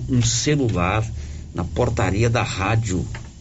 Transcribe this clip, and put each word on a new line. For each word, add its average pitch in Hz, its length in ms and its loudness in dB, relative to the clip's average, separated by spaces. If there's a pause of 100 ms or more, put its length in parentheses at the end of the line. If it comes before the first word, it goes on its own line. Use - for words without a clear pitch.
um 123 140 4
celular 110 800 2 (500)
na 90 120 -2
portaria 113 680 2
da 113 140 2
rádio, 98 600 0 (360)